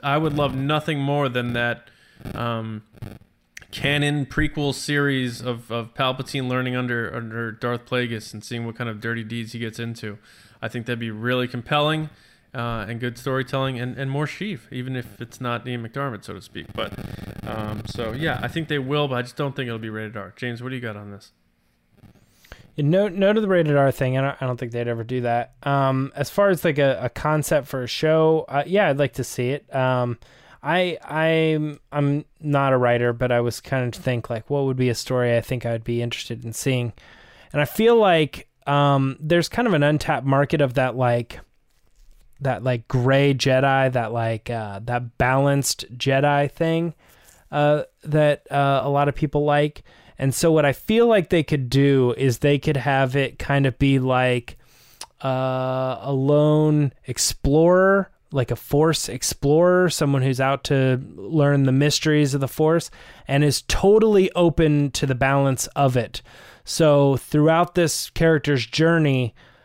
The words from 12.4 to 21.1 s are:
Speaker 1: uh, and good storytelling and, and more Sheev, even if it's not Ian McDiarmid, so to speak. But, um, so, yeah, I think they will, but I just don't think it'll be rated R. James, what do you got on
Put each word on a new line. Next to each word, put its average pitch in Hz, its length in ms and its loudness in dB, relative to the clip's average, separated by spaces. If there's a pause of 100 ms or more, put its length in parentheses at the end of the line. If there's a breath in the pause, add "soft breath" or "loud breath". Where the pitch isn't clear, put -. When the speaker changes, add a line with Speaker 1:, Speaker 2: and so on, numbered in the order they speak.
Speaker 1:
uh, 117 340 -6
and 117 120 -8
good 120 180 -6
storytelling 131 640 -4
and, 123 180 -8
and 135 100 -6
more 143 180 -4
Sheev, 180 340 -8 (100)
even 127 240 -8
if 117 260 -10
it's 120 200 -14
not 120 260 -6
Ian 120 180 -6
McDiarmid, 127 380 -8
so 95 120 -14
to 92 60 -14
speak. - 320 -16
But, 107 200 -8 (520)
um, 107 420 -8
so, 113 260 -8
yeah, 135 280 -4
I 117 60 -6
think 160 220 -6
they 147 100 -2
will, 143 300 -2
but 131 80 -4
I 123 60 -2
just 123 120 -12
don't 139 220 -6
think 131 100 -6
it'll 113 140 -8
be 110 100 -10
rated 110 260 -10
R. 98 200 -12
James, 120 260 -8
what 127 60 -10
do 131 80 -8
you 123 40 -10
got 110 160 -10
on 104 140 -16